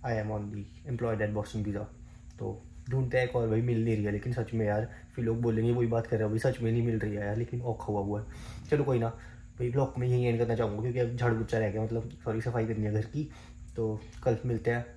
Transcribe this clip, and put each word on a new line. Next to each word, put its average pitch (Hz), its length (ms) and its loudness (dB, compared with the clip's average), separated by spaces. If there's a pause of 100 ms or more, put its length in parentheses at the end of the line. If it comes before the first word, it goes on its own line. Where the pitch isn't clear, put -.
I 113 160 0
am 107 100 -2
on 104 220 -2
the 101 100 -8 (280)
employed 113 340 0
at 104 120 0
Boston 104 300 -2
visa। 104 180 -4 (540)
तो 104 220 -6 (280)
ढूंढते 127 280 2
हैं 127 60 6
एक 123 120 -2
और 117 140 4
भाई, 110 120 4
मिल 120 220 2
नहीं 113 120 4
रही 104 100 0
है, 104 60 2
लेकिन 107 220 -2
सच 117 200 -2
में 113 120 2
यार, 104 240 2 (260)
फिर 120 100 -2
लोग 113 160 2
बोलेंगे 113 300 4
वही 120 160 4
बात 113 200 2
कर 117 100 0
रहे 107 60 2
हो 107 60 2
भाई, 110 100 2
सच 127 220 0
में 113 100 2
नहीं 117 140 4
मिल 113 140 2
रही 104 160 -2
है 101 100 -2
यार, 104 120 0
लेकिन 120 240 -2
औखा 120 240 -4
हुआ 104 160 0
हुआ 104 200 -2
है। 110 40 -8 (440)
चलो 143 140 4
कोई 131 160 4
ना 113 80 2 (520)
भाई, 123 100 0
vlog 135 280 2
में 123 100 2
यहीं 123 180 4
end 117 140 4
करना 117 160 4
चाहूँगा, 107 260 0
क्योंकि 123 180 0
अब 120 180 2
झाड़ू 120 200 4
पोछा 113 200 0
रह 107 140 2
गया, 110 120 0
मतलब 110 260 -2 (140)
sorry, 113 180 0
सफाई 117 240 0
करनी 107 200 0
है 104 80 0
घर 107 120 2
की। 147 240 -4 (460)
तो 110 240 0 (240)
कल 139 220 4
मिलते 120 260 0
हैं 120 140 0 (120)